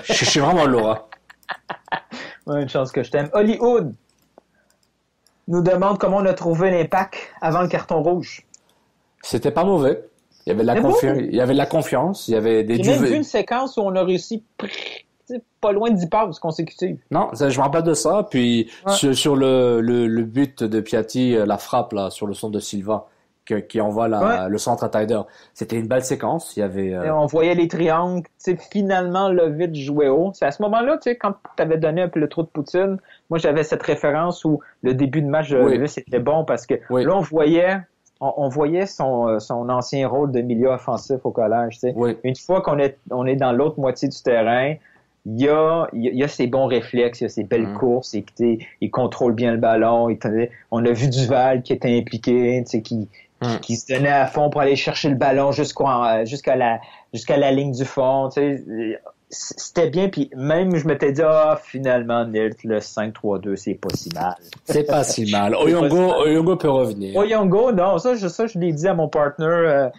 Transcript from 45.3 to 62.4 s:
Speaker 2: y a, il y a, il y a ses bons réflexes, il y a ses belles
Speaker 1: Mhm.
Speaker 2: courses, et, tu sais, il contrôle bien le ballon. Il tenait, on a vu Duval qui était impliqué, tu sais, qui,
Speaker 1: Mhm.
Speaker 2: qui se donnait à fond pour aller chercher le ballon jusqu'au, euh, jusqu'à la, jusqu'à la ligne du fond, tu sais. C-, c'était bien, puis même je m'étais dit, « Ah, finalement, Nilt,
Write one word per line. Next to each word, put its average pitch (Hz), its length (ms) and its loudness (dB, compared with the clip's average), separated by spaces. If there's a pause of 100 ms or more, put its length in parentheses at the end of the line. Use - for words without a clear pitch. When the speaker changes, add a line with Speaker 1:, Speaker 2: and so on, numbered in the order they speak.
Speaker 2:
y 143 60 4
a, 160 460 2
il 113 100 -4
y 123 60 0
a, - 20 -2
il 127 60 -4
y 131 60 2
a 147 40 0
ses 131 200 -2
bons 131 180 0
réflexes, 120 560 0
il - 20 -4
y 110 40 0
a - 20 -6
ses 110 160 -6
belles 113 220 0
Speaker 1:
Mhm. 104 100 -8
Speaker 2:
courses, 123 360 0
et, 104 100 -4
tu - 120 -20
sais, 117 240 2 (220)
il 107 100 -4
contrôle 123 420 0
bien 117 180 0
le 117 60 0
ballon. 117 520 4
Il 107 80 -2
tenait, 113 340 -2 (200)
on 117 140 0
a 120 60 4
vu 117 160 0
Duval 127 560 2
qui - 100 -4
était 120 240 0
impliqué, 120 680 0
tu - 60 -14
sais, 113 100 -2
qui, 110 260 -6 (360)
Speaker 1:
Mhm. 113 160 -2
Speaker 2:
qui 117 160 -6
se - 180 -6
donnait 139 160 2
à 139 160 4
fond 147 240 0
pour 147 120 -2
aller 139 140 4
chercher 143 340 -2
le 139 60 2
ballon 139 360 2
jusqu'au, 143 360 -2
euh, 117 380 2
jusqu'à 139 300 -2
la, 117 240 0 (340)
jusqu'à 131 240 -2
la 139 140 4
ligne 139 200 0
du 131 140 -4
fond, 135 480 0
tu 143 80 0
sais. 113 580 -4 (300)
C-, - 280 -12
c'était 165 320 0
bien, 180 200 0
puis 143 260 -4
même 165 420 0
je 151 100 -2
m'étais 143 240 2
dit, « 139 120 0
Ah, 156 380 4
finalement, 120 640 -2
Nilt, 110 380 -2